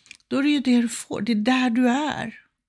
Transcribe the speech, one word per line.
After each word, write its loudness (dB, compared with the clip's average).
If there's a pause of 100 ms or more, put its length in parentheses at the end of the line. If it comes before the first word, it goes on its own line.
(280)
Då -4
är 0
det 2
ju 2
det 4
du -2
får. -8
Det -2
är 2
där 0
du 2
är. -4 (300)